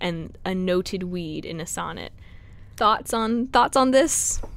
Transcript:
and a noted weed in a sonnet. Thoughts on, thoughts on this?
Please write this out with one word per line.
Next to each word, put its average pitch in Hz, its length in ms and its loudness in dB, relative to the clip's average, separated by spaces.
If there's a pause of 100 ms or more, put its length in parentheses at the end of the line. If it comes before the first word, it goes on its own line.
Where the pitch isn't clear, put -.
and 165 440 -6
a 190 100 -4
noted 185 500 -2
weed 170 400 -8
in 165 160 -10
a 170 60 -10
sonnet. 170 460 -8 (640)
Thoughts - 360 2
on, 226 360 0
thoughts 247 280 4
on 262 140 6
this? - 500 4 (160)